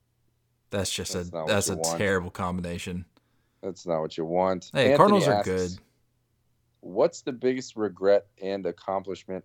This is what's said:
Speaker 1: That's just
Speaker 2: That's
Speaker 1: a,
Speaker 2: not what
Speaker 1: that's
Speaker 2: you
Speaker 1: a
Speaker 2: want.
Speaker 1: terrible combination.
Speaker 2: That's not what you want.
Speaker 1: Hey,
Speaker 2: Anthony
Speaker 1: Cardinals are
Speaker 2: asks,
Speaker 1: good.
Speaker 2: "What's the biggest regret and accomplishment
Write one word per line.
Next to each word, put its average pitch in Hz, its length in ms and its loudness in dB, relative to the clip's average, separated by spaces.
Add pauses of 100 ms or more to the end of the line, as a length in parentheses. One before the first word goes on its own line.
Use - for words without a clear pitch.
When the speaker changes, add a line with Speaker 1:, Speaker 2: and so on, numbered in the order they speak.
(720)
Speaker 1:
That's 98 200 -2
just - 220 -6
Speaker 2:
That's 87 160 -6
Speaker 1:
a, 85 40 -12
Speaker 2:
not 85 100 -6
what 78 60 -2
Speaker 1:
that's 101 200 2
Speaker 2:
you 98 60 0
Speaker 1:
a - 20 -2
Speaker 2:
want. 82 220 -2
Speaker 1:
terrible 95 320 0
combination. 90 760 -6 (580)
Speaker 2:
That's 95 240 -10
not 82 140 0
what 78 180 -6
you 82 60 -4
want. 90 480 0
Speaker 1:
Hey, 131 200 4
Speaker 2:
Anthony 143 40 6
Speaker 1:
Cardinals 180 320 6
are 139 60 4
Speaker 2:
asks, 101 140 0
Speaker 1:
good. 92 220 0 (1080)
Speaker 2:
"What's 120 420 0
the 135 100 -6
biggest 127 440 -2
regret 101 500 2 (160)
and 98 240 -4
accomplishment 95 800 -6